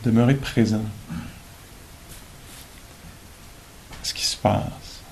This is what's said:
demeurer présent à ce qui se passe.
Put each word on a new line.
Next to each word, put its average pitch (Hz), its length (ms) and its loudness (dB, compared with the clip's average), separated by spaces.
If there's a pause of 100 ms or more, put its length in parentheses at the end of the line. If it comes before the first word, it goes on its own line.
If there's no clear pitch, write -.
demeurer 120 300 8
présent 110 500 2 (3000)
à - 140 -10
ce - 80 -2
qui - 100 -6
se - 140 0
passe. - 640 -2 (100)